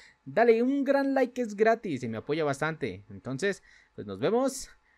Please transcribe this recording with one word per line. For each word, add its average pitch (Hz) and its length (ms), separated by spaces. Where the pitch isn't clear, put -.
dale 226 380
un 277 220
gran 269 300
like, 247 260
es 214 140
gratis 214 480
y 123 60
me 113 100
apoya 151 260
bastante. 139 640
Entonces, 131 540
pues 107 120
nos 98 140
vemos, 247 480